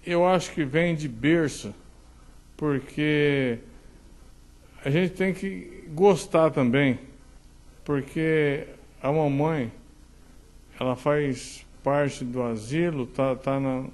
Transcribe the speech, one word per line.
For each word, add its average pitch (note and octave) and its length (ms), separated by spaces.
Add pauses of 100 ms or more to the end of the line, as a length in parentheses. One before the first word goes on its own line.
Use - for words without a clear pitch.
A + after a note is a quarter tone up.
eu F3 220
acho F#3 260
que E3 120
vem E3 300
de D3+ 140
berço, B2+ 640 (840)
porque C#3+ 1000 (1300)
a C#3 60
gente F3 240
tem F#3 200
que F#3 540
gostar D#3+ 640
também, C3+ 480 (880)
porque D3+ 840 (340)
a C3+ 80
mamãe, D3 600 (1040)
ela B2+ 160
faz C#3+ 720 (160)
parte C#3 420
do B2 160
asilo, B2 680
tá, C3+ 280
tá C3+ 240
na C3 360